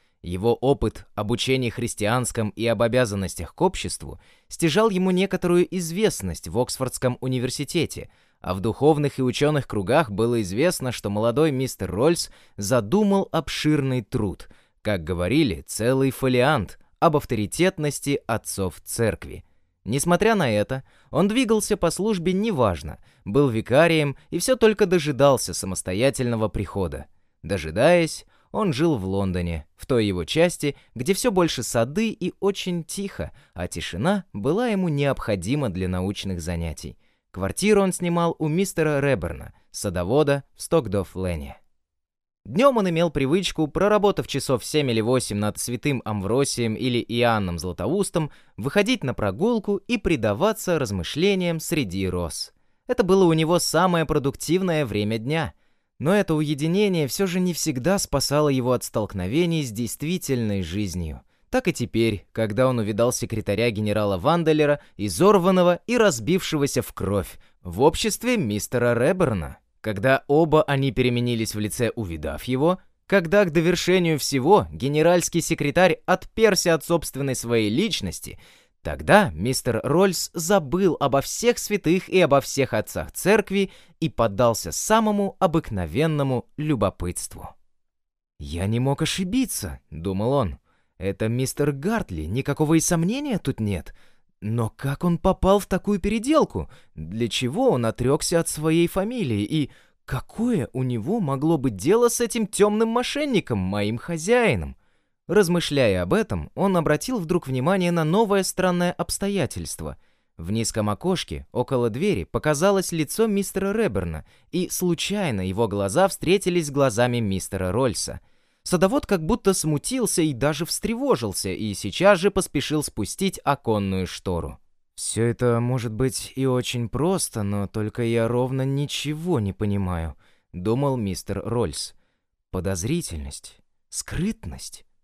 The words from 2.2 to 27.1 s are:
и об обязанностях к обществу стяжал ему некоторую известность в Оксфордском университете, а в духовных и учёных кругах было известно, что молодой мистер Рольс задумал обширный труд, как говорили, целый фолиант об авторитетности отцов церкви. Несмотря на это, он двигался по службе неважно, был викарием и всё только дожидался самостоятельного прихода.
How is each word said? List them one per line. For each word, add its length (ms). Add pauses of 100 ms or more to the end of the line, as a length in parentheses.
и 180
об 160
обязанностях 720
к 60
обществу 580 (280)
стяжал 440
ему 180
некоторую 680
известность 720
в 120
Оксфордском 600
университете, 920 (300)
а 120
в 60
духовных 580
и 60
учёных 440
кругах 440
было 320
известно, 480
что 180
молодой 420
мистер 380
Рольс 400 (280)
задумал 720
обширный 720
труд, 460 (340)
как 200
говорили, 600
целый 460
фолиант 680 (220)
об 180
авторитетности 1120
отцов 560
церкви. 600 (400)
Несмотря 520
на 160
это, 320 (260)
он 180
двигался 480
по 140
службе 440
неважно, 680 (240)
был 260
викарием 680 (140)
и 80
всё 180
только 300
дожидался 720
самостоятельного 920
прихода. 600 (340)